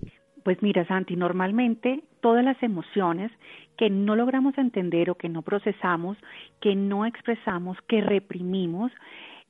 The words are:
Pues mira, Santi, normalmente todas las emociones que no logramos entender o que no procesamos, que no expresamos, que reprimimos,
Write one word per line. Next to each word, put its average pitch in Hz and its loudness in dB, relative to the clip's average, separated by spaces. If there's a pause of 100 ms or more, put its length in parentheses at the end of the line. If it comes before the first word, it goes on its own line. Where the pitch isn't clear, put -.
(440)
Pues 180 0
mira, 196 2
Santi, 190 -2
normalmente 220 0 (180)
todas 240 4
las 262 0
emociones 190 -2 (460)
que 214 2
no 202 2
logramos 262 2
entender 180 0
o 175 0
que - -8
no 165 -6
procesamos, 190 -2 (460)
que 202 4
no 196 0
expresamos, 190 -4 (100)
que 220 2
reprimimos, 190 -2 (580)